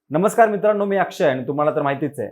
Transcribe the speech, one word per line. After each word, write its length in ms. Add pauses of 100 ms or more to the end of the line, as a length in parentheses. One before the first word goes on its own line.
(120)
नमस्कार 380
मित्रांनो, 360
मी 120
अक्षय 280
आणि 220
तुम्हाला 240
तर 100
माहितीच 380
आहे, 120